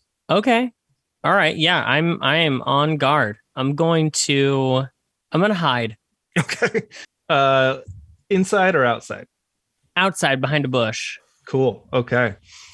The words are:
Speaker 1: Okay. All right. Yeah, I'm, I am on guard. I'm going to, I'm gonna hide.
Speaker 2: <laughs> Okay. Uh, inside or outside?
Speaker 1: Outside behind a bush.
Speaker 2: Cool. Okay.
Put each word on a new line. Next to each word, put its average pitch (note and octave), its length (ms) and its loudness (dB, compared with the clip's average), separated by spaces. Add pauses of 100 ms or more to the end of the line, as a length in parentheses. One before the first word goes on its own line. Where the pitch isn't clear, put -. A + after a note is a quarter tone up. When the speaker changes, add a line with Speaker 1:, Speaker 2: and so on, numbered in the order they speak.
(280)
Speaker 1:
Okay. A#3 440 2 (520)
All E3 100 2
right. E3+ 220 2
Yeah, D#3+ 280 2
I'm, D#3 380 0
I C#3 160 0
am C#3 240 0
on C#3+ 340 0
guard. C3+ 420 0 (180)
I'm C3+ 200 -2
going E3 340 2 (160)
to, C3+ 580 2 (480)
I'm D#3+ 80 0
gonna G#3 140 2
hide. B2 480 -2
Speaker 2:
<laughs> - 40 -20 (320)
Okay. - 440 -4 (460)
Uh, C3+ 500 2 (520)
inside F#3+ 460 2
or C3+ 80 4
outside? A2 420 -4 (680)
Speaker 1:
Outside E3+ 440 0
behind C#3 240 -2
a C3+ 40 -4
bush. A#2 500 -4 (280)
Speaker 2:
Cool. C3 460 -2
Okay. A#2+ 420 0 (400)